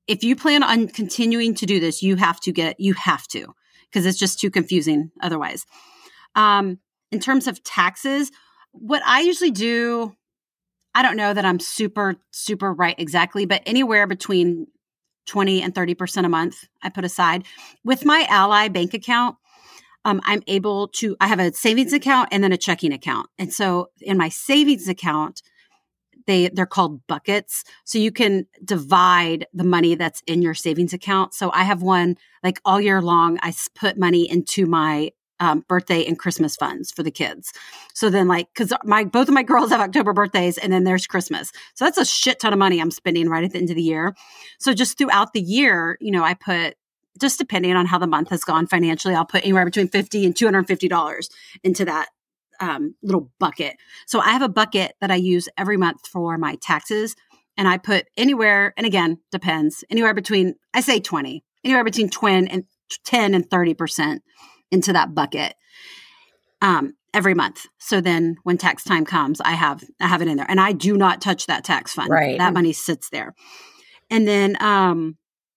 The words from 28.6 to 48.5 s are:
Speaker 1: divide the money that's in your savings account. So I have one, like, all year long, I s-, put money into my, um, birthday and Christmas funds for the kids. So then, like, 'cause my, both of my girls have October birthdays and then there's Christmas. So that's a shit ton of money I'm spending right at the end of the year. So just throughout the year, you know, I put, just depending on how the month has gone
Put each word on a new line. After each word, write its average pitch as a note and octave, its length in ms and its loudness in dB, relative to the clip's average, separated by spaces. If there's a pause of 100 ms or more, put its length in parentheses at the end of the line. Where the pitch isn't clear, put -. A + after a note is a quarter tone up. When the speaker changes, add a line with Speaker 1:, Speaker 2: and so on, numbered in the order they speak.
Speaker 1:
divide F3 880 2
the F3+ 100 -4
money E3+ 320 4
that's E3 300 -4
in E3+ 160 0
your E3 140 0
savings E3+ 380 -2
account. F#3+ 400 -2
So F3+ 200 -4
I F#3 100 2
have F#3+ 200 0
one, F3+ 340 2 (260)
like, F#3 220 -2
all G3 160 4
year G3 200 2
long, E3+ 400 2
I E3+ 80 -4
s-, - 240 -8
put - 240 -4
money F3 320 2
into F3 360 0
my, D#3 460 0 (300)
um, D#3 280 0
birthday F3+ 360 0
and D#3+ 140 -4
Christmas D#3 380 -2
funds C#3 340 -6
for E3+ 100 -8
the D#3 100 -6
kids. - 420 -8 (400)
So G#3+ 160 0
then, F#3 180 4
like, F3 260 0
'cause A3 200 -2 (100)
my, G#3 220 2
both B3 240 2
of C#4 40 4
my C4+ 100 4
girls A#3 280 2
have A#3+ 80 2
October G#3 320 0
birthdays F#3 460 0
and G3 140 -4
then F#3 120 4
there's F#3 240 0
Christmas. - 460 -6 (220)
So C4 100 0
that's F4 120 0
a F4 80 2
shit - 360 -2
ton G#3+ 100 2
of G3 80 4
money F#3 220 4
I'm E3 100 -2
spending E3+ 380 -2
right E3 160 0
at F#3+ 80 -4
the F3+ 40 -6
end F3 120 -2
of E3 80 -6
the F3 40 0
year. D#3+ 340 -2 (440)
So C4 140 0
just A3+ 240 -2
throughout A3 340 2
the G#3+ 100 -4
year, F3+ 600 0
you G#3+ 100 -6
know, F3 140 2
I F3 80 2
put, E3+ 420 -4 (440)
just C#4 200 0
depending F#3 380 0
on F3+ 80 4
how F3+ 120 2
the F3+ 80 -2
month D#3 260 0
has E3+ 120 -4
gone E3 240 0